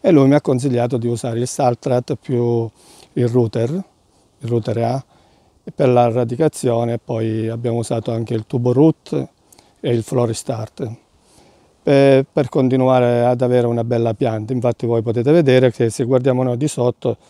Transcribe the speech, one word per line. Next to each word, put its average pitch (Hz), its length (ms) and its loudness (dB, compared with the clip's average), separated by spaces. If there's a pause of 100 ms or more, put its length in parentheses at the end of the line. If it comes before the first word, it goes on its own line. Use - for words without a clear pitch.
e 214 100 2
lui 139 160 6
mi 143 80 6
ha 151 60 2
consigliato 123 560 -2
di 117 100 -4
usare 117 320 -4
il 123 80 -4
Saltrat 123 720 -2
più 120 500 -2 (440)
il 123 160 0
Router, 117 420 0
il - 800 -14
Router 113 300 -2
A, 120 260 -4 (680)
per - 140 0
la 120 220 4
radicazione, 120 880 -2
poi 113 500 -4
abbiamo 117 300 -4
usato 117 340 -4
anche 113 220 -4
il 110 120 -4
Tubo 123 280 -2
Root 147 540 2 (520)
e 143 100 -6
il 117 140 0
Floristart 113 880 -4 (920)
per, 139 500 4
per 143 180 -2
continuare 127 760 2
ad 123 180 0
avere 123 260 2
una 117 160 -2
bella 117 300 -2
pianta. 110 380 -4
Infatti 120 340 -2
voi 117 160 0
potete 120 300 -2
vedere 131 400 4
che 117 180 0
se 127 140 -6
guardiamo 127 400 0
noi 123 140 -2
di 143 100 -2
sotto 123 500 -4 (120)